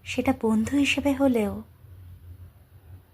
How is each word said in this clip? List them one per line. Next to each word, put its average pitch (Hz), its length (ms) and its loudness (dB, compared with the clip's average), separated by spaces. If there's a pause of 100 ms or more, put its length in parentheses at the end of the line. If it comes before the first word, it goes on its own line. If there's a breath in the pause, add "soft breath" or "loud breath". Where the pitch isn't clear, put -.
সেটা 262 360 0
বন্ধু 220 360 2
হিসেবে 277 360 2
হলেও, 233 400 2 (1600)